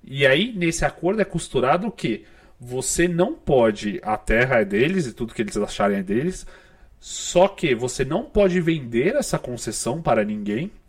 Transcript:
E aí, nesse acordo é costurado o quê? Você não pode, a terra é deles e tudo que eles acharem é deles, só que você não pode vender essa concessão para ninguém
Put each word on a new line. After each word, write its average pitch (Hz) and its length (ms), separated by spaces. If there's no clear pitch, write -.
E 139 240
aí, 185 260
nesse 170 320
acordo 196 360
é - 40
costurado 165 640
o 196 40
quê? 110 320
Você 127 480
não 180 260
pode, 107 680
a - 140
terra 120 440
é 101 40
deles 135 420
e 110 60
tudo 117 200
que - 80
eles 104 160
acharem 101 420
é 95 40
deles, 123 420
só - 480
que 165 280
você 127 300
não 165 200
pode 185 360
vender 151 540
essa 240 240
concessão - 600
para 113 220
ninguém 107 480